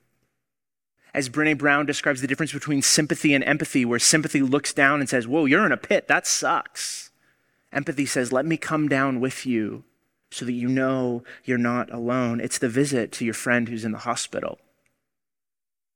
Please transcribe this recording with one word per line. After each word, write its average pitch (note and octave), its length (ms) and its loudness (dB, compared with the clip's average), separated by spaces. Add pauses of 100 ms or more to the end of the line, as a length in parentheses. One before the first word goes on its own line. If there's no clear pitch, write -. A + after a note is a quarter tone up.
(1160)
As C3+ 160 -2
Brené D3+ 260 2
Brown C#3+ 300 2
describes C#3+ 340 -2
the C3+ 60 -2
difference C#3 260 -2
between C#3+ 300 -2
sympathy - 500 2
and C#3 100 4
empathy, C#3+ 440 2
where A#2 120 0
sympathy D#3 440 2
looks C#3 320 0
down C#3+ 260 4
and C3+ 80 -2
says, B2 180 0
"Whoa, D3 200 2
you're D#3+ 180 4
in E3 80 2
a B2 60 0
pit, - 300 0
that D#3 180 2
sucks." - 840 -4 (640)
Empathy C#3 320 -2
says, B2+ 280 -2
"Let C3 120 2
me D#3+ 140 0
come D#3 280 0
down C3+ 320 0
with C3 280 -4
you A2+ 380 -2 (460)
so - 140 -10
that A#2+ 80 -2
you A#2+ 160 -2
know C3 560 0 (200)
you're B2+ 140 0
not A#2+ 340 -2
alone." A#2+ 460 -2
It's - 200 -4
the C3 100 0
visit B2+ 440 0
to - 120 -6
your A2 100 -2
friend A#2+ 340 0
who's A2+ 160 -8
in A2 80 -4
the G#2+ 60 -8
hospital. - 640 -6 (1400)